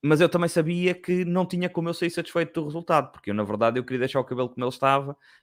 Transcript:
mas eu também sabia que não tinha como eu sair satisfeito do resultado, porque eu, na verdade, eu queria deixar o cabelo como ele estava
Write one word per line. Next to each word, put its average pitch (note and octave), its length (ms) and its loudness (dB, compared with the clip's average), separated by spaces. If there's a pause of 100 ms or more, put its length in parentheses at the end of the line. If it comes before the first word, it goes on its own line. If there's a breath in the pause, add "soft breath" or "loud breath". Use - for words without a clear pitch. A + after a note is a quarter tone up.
mas D3+ 180 4
eu F3 80 6
também E3+ 200 2
sabia F3 460 0
que F3+ 300 -2
não F3+ 200 0
tinha F3+ 240 -2
como E3+ 200 -4
eu E3+ 60 -2
sair E3+ 160 -2
satisfeito E3+ 500 -4
do D3 60 -4
resultado, D3+ 440 0
porque - 200 -10
eu, G2+ 40 -2
na G#2+ 80 0
verdade, A2+ 380 0
eu B2 40 -6
queria B2+ 160 -6
deixar B2+ 200 0
o A#2+ 40 -2
cabelo B2 240 -4
como B2 160 -6
ele B2 80 0
estava C#3 440 0 (260 soft breath)